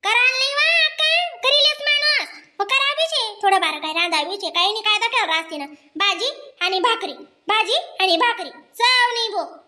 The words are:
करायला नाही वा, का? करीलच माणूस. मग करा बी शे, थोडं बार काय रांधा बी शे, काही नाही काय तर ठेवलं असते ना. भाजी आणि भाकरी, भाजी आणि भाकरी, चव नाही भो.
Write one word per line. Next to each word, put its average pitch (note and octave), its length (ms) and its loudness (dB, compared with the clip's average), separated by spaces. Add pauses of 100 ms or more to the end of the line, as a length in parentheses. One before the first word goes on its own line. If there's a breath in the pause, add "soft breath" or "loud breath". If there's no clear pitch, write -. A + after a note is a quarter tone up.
करायला B4 340 2
नाही C5+ 160 -2
वा, D#5 340 2
का? D#5+ 500 0
करीलच D5 440 2
माणूस. D5 600 0 (180)
मग G4+ 60 -2
करा C#5 280 0
बी D#5+ 160 0
शे, A#4+ 240 -4 (100)
थोडं F#4+ 180 4
बार D#4 180 -2
काय D#4 140 -4
रांधा E4 300 0
बी F#4 120 -6
शे, F#4+ 140 -6
काही F4+ 220 2
नाही A4 100 -6
काय G#4+ 160 2
तर A4 100 -2
ठेवलं E4 340 0
असते E4 160 -10
ना. C#4+ 80 -8 (300 loud breath)
भाजी G4 340 0 (320)
आणि F#4 180 0
भाकरी, F4 340 0 (340)
भाजी G#4+ 260 0
आणि F#4+ 440 0
भाकरी, F4+ 320 0
चव A#4+ 640 2
नाही A4+ 160 -4
भो. F#4 140 -4 (240)